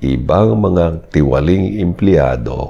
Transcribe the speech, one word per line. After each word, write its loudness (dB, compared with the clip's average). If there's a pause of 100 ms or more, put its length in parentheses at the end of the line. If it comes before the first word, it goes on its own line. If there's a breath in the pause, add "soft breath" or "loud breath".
ibang 0
mga 0
tiwaling 0
empleyado, 0